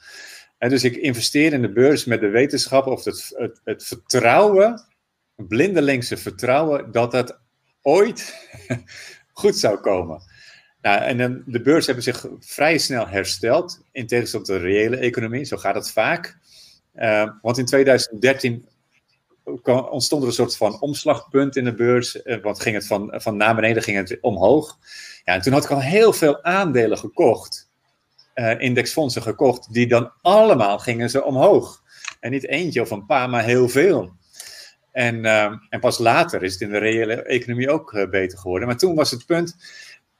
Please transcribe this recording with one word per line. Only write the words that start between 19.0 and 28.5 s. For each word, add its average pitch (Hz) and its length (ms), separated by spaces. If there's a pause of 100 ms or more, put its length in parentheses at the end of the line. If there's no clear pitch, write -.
kwam, 127 240
ontstond 147 360
er 127 60
een 117 60
soort 120 240
van 107 240
omslagpunt 139 760
in 131 80
de 120 100
beurs, 120 480
eh, 113 200
want 101 200
ging 110 140
het 98 120
van, 104 280
van 107 220
naar 110 180
beneden, 110 280
ging 101 140
het 95 240
omhoog. 117 560 (480)
Ja, 90 80
en 92 80
toen 127 120
had 139 100
ik - 80
al 139 100
heel 202 320
veel 147 300
aandelen 135 540
gekocht, - 720 (640)
eh, 120 260